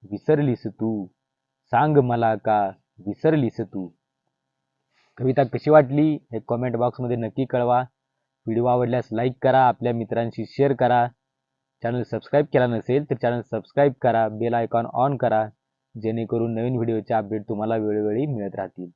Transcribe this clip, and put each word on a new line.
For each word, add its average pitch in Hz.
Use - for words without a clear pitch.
विसरलीस 143
तू. 110
सांग 147
मला 120
का 104
विसरलीस 135
तू. 95
कविता 127
कशी 123
वाटली 151
हे 120
कमेंट 120
बॉक्समध्ये 120
नक्की 113
कळवा. 123
व्हिडिओ 117
आवडल्यास 123
लाईक 120
करा, 131
आपल्या 117
मित्रांशी 113
शेअर 139
करा. 120
चॅनल 120
सबस्क्राईब 139
केला 127
नसेल 123
तर 135
चॅनल 120
सबस्क्राईब 131
करा, 113
बेल 110
आयकॉन 117
on 135
करा, 110
जेणेकरून 113
नवीन 120
व्हिडिओचे 113
अपडेट 107
तुम्हाला 110
वेळोवेळी 107
मिळत 104
राहतील. 90